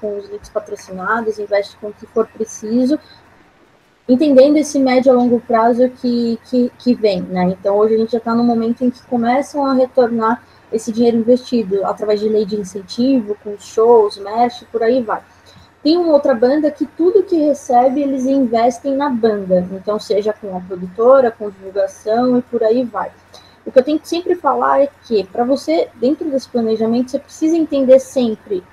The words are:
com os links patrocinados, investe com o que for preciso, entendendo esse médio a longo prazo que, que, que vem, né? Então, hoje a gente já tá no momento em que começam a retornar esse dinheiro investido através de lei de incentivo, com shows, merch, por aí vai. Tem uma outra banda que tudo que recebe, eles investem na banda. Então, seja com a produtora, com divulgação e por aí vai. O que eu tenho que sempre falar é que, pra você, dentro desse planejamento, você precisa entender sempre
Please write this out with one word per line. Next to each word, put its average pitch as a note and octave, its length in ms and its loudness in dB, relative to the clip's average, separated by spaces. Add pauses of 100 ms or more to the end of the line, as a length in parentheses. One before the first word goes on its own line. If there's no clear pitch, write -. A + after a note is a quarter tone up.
com G#3 160 -8
os G3 140 -12
links G#3 180 -16
patrocinados, G#3+ 880 -6
investe G3+ 380 -4
com G#3 120 -12
o G#3 40 -12
que - 140 -20
for A3 200 -2
preciso, B3 720 -2 (1080)
entendendo C#4 480 6
esse D4 220 0
médio B3+ 340 2
a - 20 6
longo B3 260 2
prazo A#3 500 2
que, A#3+ 480 -2 (100)
que, B3 300 0
que B3 160 0
vem, G3+ 260 2
né? F3+ 300 -2
Então, G3 260 -2
hoje A3 180 2
a A3 40 2
gente A3+ 140 -2
já A#3 80 -2
tá A#3 140 -4
no A#3 80 2
momento A#3 400 0
em B3 80 2
que - 120 -20
começam C4+ 640 -2
a C4+ 80 0
retornar A#3 680 0 (300)
esse A3+ 180 -6
dinheiro A#3 280 2
investido A3 680 -2
através G#3 360 -2
de G#3+ 80 -2
lei G#3+ 180 0
de G#3 100 -6
incentivo, G#3 880 -2
com G3+ 140 -10
shows, A3 580 2
merch, A3+ 460 -4 (100)
por A3+ 100 -2
aí A#3+ 200 2
vai. G3+ 180 -6 (600)
Tem D#4+ 160 2
uma E4+ 140 0
outra C#4+ 220 2
banda C#4+ 360 2
que D4 160 -6
tudo F#4 360 2
que F#4 140 -2
recebe, C#4 640 0
eles C4+ 240 -4
investem B3+ 720 0
na C#4+ 140 -2
banda. G3+ 600 0
Então, G#3 260 -6
seja G#3 340 -2
com G3 240 -10
a F3+ 40 -8
produtora, G#3+ 680 2
com G#3 200 -12
divulgação G3 880 -2
e B3 40 -2
por A3+ 220 -4
aí A#3 180 2
vai. G3+ 280 -8 (560)
O - 40 -10
que - 80 4
eu B3+ 60 4
tenho D4+ 160 -2
que - 80 -20
sempre F4 260 -4
falar C4+ 460 0
é C#4+ 80 2 (160)
que, G3+ 200 -2
pra A#3+ 200 -6
você, C#4+ 520 -2
dentro D4+ 340 -2
desse C4+ 180 -4
planejamento, A3+ 640 -2
você C#4 80 -6
precisa D#4+ 380 -2
entender C4+ 420 4
sempre A3 760 -4